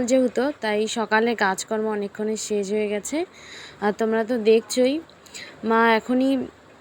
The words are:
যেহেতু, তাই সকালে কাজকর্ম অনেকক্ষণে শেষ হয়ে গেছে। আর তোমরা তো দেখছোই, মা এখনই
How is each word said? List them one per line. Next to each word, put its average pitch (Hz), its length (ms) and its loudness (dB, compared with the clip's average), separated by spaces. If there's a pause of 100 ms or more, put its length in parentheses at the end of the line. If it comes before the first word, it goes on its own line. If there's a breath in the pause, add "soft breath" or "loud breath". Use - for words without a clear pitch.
যেহেতু, 254 340 2 (180)
তাই 208 180 -2 (180)
সকালে 220 340 2 (120)
কাজকর্ম 208 420 -2 (120)
অনেকক্ষণে 214 380 -4 (120)
শেষ 208 240 -2
হয়ে 214 180 -2
গেছে। 208 280 -4 (640 loud breath)
আর 208 180 2
তোমরা 226 300 0
তো 254 60 0 (140)
দেখছোই, 247 440 2 (760 loud breath)
মা 226 120 4 (140)
এখনই 254 360 0 (500)